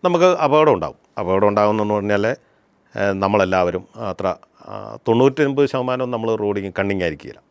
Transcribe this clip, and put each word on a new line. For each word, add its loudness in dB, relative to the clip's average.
നമുക്ക് 4
അപകടം 4
ഉണ്ടാവും. -6
അപകടം 2
ഉണ്ടാകുന്നെന്ന് 2
പറഞ്ഞാൽ, 0
ഏ, -2
നമ്മളെല്ലാവരും 2
അത്ര, -6
ആ, -14
തൊണ്ണൂറ്റൊൻപത് 2
ശതമാനവും -4
നമ്മൾ -4
റോഡിൽ -2
കണ്ണിങ് -2
ആയിരിക്കില്ല. -10